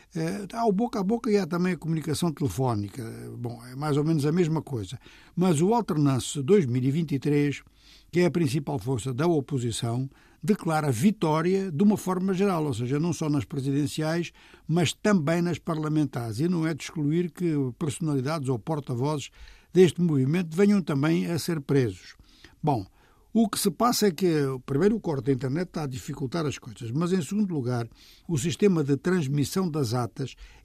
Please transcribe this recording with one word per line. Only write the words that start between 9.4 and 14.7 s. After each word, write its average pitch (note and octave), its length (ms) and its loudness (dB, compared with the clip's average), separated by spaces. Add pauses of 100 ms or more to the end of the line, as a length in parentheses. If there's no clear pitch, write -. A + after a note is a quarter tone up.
declara D#3 500 0
vitória F3+ 800 2
de D3+ 140 2
uma G#3 140 6
forma F#3 360 -2
geral, F3+ 320 0
ou C#3+ 80 -2
seja, B2 260 -2
não E3+ 120 0
só D3+ 180 -2
nas C#3+ 140 0
presidenciais, D3 880 -2 (340)
mas E3 280 2